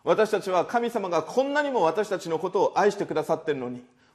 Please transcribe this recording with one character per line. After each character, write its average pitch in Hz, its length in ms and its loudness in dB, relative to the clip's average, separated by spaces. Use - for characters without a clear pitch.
私 196 260 4
た 202 120 0
ち 190 80 -6
は 180 160 2
神 240 240 -2
様 202 180 -4
が 165 140 2
こ - 200 0
ん 277 120 -2
な 294 80 2
に 285 80 -2
も 240 100 0
私 175 300 2
た 185 80 -2
ち 175 100 -10
の 160 100 0
こ 175 120 -4
と 196 100 2
を - 180 2
愛 202 140 4
し 202 40 -6
て 170 100 -4
く 160 80 -4
だ 151 100 0
さ 160 120 0
っ - 100 -6
て 151 80 0
る 135 40 -8
の 123 120 -6
に、 123 120 -12